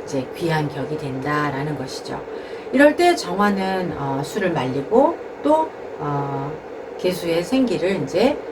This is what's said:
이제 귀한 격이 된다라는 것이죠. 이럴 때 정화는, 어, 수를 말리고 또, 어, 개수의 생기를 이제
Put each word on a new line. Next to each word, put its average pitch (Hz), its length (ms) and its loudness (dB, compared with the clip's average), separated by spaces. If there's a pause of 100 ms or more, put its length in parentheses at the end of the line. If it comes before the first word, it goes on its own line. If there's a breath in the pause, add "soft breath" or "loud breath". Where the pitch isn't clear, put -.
이제 131 220 -4 (100)
귀한 156 340 0
격이 143 280 -6
된다라는 147 800 -2
것이죠. - 440 -8 (500 loud breath)
이럴 294 240 8
때 349 200 6
정화는, 190 800 0
어, 139 260 -2
수를 185 280 -2
말리고 139 680 2 (260)
또, 311 260 4 (300)
어, 139 520 -4 (460)
개수의 175 460 0
생기를 190 600 2
이제 208 340 2 (140)